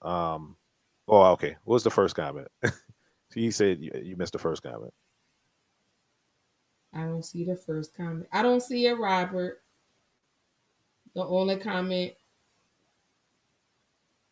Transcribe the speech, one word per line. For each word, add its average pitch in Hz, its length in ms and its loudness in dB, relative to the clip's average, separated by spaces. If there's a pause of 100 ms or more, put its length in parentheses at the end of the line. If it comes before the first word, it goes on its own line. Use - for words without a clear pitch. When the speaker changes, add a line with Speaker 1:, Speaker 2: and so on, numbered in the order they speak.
Speaker 1:
Um, 82 540 -4 (520)
oh, 98 260 10
okay. 73 300 -4
What 113 120 2
was 120 80 2
the 117 80 4
first - 240 2
comment? 71 320 -6 (160)
<laughs> 120 60 2 (600)
He 113 200 -2
said 95 280 2
you, 78 120 -12 (120)
you 92 140 -12
missed 87 160 -6
the - 60 -6
first 80 240 -4
comment. 57 280 -14 (2000)
Speaker 2:
I 160 100 -8
don't 165 200 -6
see 170 220 -8
the 180 100 -2
first 156 400 -8
comment. 165 380 -8
I 202 80 0
don't 247 200 4
see 240 260 2
it, 240 100 0
Robert. 185 640 -2 (1500)
The 185 100 -4
only 190 340 0
comment 185 560 -4 (2250)